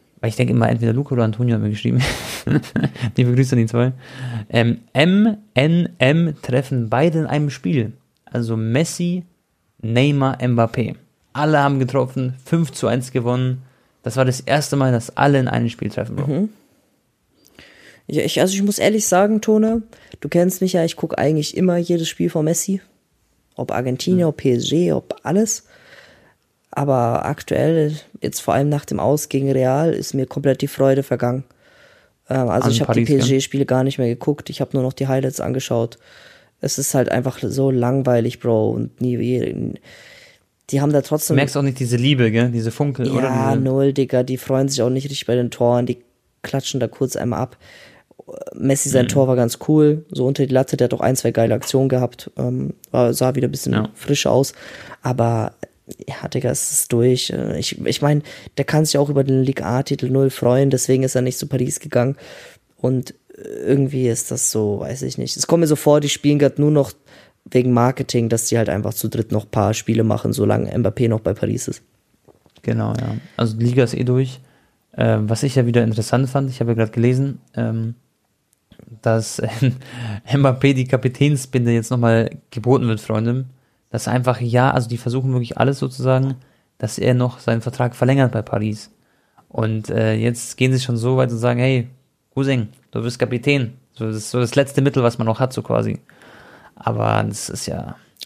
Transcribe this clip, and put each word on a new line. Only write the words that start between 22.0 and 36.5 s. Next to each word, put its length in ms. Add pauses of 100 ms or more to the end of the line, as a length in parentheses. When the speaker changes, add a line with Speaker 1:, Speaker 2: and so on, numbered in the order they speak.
Speaker 2:
Spiel 220
von 140
Messi. 360 (760)
Ob 180
Argentinien, 540
Speaker 1:
Mhm. 40
Speaker 2:
ob 80
P 160
S 140
G, 240
ob 320
alles. 400 (1080)
Aber 540
aktuell, 720 (240)
jetzt 200
vor 140
allem 140
nach 160
dem 160
Aus 280
gegen 220
Real, 420
ist 220
mir 120
komplett 360
die 60
Freude 340
vergangen. 420 (840)
Ähm, 200
also 180
Speaker 1:
An 60
Speaker 2:
ich 80
hab 120
die 120
Speaker 1:
Paris, 40
gell? 100
Speaker 2:
P-S-G-Spiele 480
gar 180
nicht 140
mehr 100
geguckt. 420
Ich 100
hab 140
nur 80
noch 100
die 160
Highlights 320
angeschaut. 580 (600)